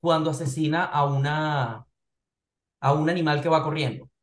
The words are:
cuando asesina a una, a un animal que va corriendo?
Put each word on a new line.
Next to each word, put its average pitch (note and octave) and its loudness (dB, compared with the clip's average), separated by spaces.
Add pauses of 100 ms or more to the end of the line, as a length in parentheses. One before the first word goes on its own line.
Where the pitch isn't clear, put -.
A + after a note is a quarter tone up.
cuando D#3+ 2
asesina D3+ 0
a C#3+ 0
una, C#3+ -2 (960)
a C3+ 2
un D#3 0
animal D#3 0
que E3 -2
va D#3+ 4
corriendo? D3 -4 (140)